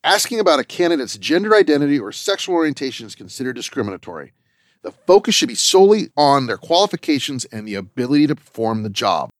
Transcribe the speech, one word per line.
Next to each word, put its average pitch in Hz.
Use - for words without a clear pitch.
Asking 202
about 170
a 123
candidate's 165
gender 180
identity 147
or 110
sexual -
orientation 139
is 95
considered 123
discriminatory. 95
The 87
focus 202
should -
be 120
solely 196
on 139
their 110
qualifications 160
and 107
the 104
ability 123
to 143
perform 110
the 110
job. 87